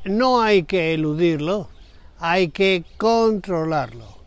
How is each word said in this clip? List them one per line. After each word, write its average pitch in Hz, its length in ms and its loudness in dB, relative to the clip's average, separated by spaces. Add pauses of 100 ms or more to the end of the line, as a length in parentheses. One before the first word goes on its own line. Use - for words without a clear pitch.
no 240 360 2
hay 214 220 4
que 160 320 -2
eludirlo, 156 760 -2 (500)
hay 175 300 0
que 190 360 0 (120)
controlarlo. 165 1120 -2 (200)